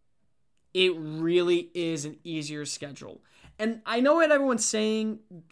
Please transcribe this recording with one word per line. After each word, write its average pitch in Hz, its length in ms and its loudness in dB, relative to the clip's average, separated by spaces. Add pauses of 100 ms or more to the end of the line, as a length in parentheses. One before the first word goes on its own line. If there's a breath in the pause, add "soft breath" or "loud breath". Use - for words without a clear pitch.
(720)
It 185 220 4
really 165 800 0
is 165 320 -4
an 151 180 -12
easier 151 400 -8
schedule. 143 600 -12 (340 soft breath)
And 226 300 -4
I 233 120 -2
know 277 140 6
what 320 180 4
everyone's 269 320 2
saying, 220 560 -2 (320)